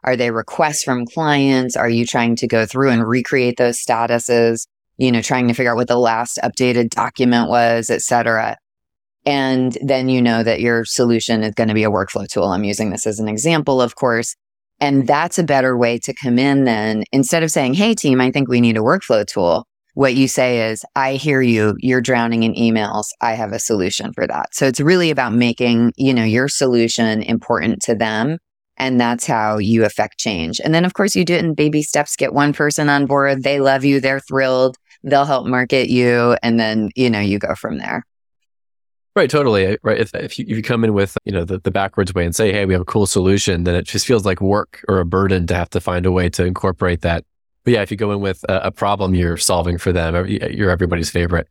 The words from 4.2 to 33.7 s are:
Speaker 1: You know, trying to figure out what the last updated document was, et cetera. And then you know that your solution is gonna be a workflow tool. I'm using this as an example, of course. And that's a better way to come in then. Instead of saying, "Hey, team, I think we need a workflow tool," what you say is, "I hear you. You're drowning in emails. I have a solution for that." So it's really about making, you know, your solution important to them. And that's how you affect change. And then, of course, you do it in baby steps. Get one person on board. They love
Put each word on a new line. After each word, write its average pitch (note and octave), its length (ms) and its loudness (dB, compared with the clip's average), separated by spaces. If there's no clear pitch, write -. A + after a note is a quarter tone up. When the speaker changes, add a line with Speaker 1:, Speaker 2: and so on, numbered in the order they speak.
Speaker 1:
You B2+ 120 2
know, A#2 100 2
trying B2 280 0
to A#2 60 2
figure B2 180 0
out A2+ 40 0
what A#2+ 120 -2
the A#2+ 100 2
last A#2 440 0
updated B2 480 0
document A#2+ 580 0
was, A#2 420 0
et G#2+ 120 -2
cetera. A2+ 540 0
And C3 560 0
then C3 260 0
you B2+ 140 2
know A#2 220 2
that G#2+ 160 0
your A#2 240 0
solution A#2 580 0
is G#2+ 120 -4
gonna A2 200 0
be G#2+ 100 2
a G#2+ 60 2
workflow G2 380 -4
tool. G2 160 -2
I'm G2 200 -2
using G#2 260 -4
this G2 140 -8
as G#2+ 140 -4
an G#2+ 100 -4
example, C3+ 540 0
of A#2 140 -4
course. A#2 400 -2
And C#3 240 2
that's D3+ 320 0
a E3+ 60 0
better C3 320 2
way A#2+ 220 0
to C3 160 -8
come B2 240 0
in C#3 260 2
then. A2 480 0
Instead D3 300 2
of D#3+ 80 -2
saying, C3 240 0
"Hey, G#3 200 2
team, B2+ 240 2
I B2+ 120 2
think C3+ 180 -2
we B2 140 2
need A2+ 160 2
a - 20 -2
workflow A#2+ 460 0
tool," F2+ 400 0
what C3+ 220 2
you C3+ 120 4
say B2 440 0
is, A2 160 -8
"I C3+ 200 -2
hear C3+ 260 0
you. G#2+ 380 2
You're B2+ 200 2
drowning A#2 440 0
in A2 100 0
emails. A2 540 0
I A2+ 140 -2
have G#2+ 180 -6
a A2+ 60 -6
solution G2+ 560 -2
for - 120 -2
that." - 280 -6
So C#3 120 0
it's C3 140 -2
really E3+ 300 2
about B2+ 240 -2
making, A#2+ 640 2
you C3+ 160 2
know, A2+ 100 2
your A#2+ 240 2
solution A#2 720 0
important A2+ 600 -2
to A#2+ 120 -2
them. A2+ 440 -2
And C3 200 0
that's A#2+ 280 0
how G#2+ 320 0
you A2 260 2
affect G#2+ 340 -4
change. E2+ 460 -4
And D#3 80 0
then, E3+ 140 2
of F#3 80 -4
course, G3 200 0
you F3+ 120 0
do F3 80 0
it D#3+ 100 0
in E3 80 -2
baby D3+ 300 0
steps. - 340 -2
Get C#3 160 -2
one C#3+ 220 2
person D3 340 0
on C#3+ 160 2
board. C#3 380 0
They C#3 180 0
love C3+ 240 2